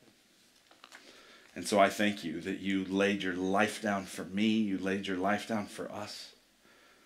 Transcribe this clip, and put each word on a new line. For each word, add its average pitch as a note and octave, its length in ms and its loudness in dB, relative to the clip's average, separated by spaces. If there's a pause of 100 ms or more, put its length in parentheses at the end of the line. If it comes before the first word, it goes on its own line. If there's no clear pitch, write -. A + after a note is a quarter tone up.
(1600)
And F2 120 -8
so G#2+ 100 4
I G2 120 8
thank G#2 340 0
you E2 180 -6
that F#2 200 -4
you F#2+ 240 0
laid G2 360 2
your F#2 140 -2
life G2 460 0
down G2+ 240 0
for F2+ 180 -10
me, F#2+ 240 0
you G#2+ 300 2
laid F#2+ 300 -2
your F#2+ 100 -2
life G2+ 280 0
down G#2+ 200 -4
for - 260 -10
us. - 400 -12 (760)